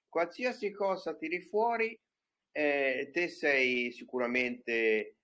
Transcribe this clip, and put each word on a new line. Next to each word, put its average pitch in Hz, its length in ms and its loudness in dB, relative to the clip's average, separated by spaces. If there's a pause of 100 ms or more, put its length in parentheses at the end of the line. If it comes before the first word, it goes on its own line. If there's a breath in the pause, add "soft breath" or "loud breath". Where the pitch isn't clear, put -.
Qualsiasi 202 640 -4
cosa 190 420 -2
tiri 160 280 -6
fuori, 226 540 0 (540)
eh, 139 640 0
te 170 160 0
sei 127 640 2
sicuramente, 120 1300 0